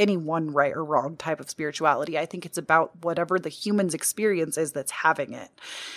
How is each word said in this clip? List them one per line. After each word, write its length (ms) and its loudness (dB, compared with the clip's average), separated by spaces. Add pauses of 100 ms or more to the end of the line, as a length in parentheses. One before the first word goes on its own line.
any 160 4
one 340 -2
right 240 4
or 100 -4
wrong 320 0
type 220 -4
of 100 -14
spirituality. 680 0
I 80 -2
think 180 -10
it's 140 -10
about 460 2
whatever 340 0
the 120 -6
human's 440 0
experience 640 0
is 140 -2
that's 180 -6
having 420 0
it. 180 -12 (460)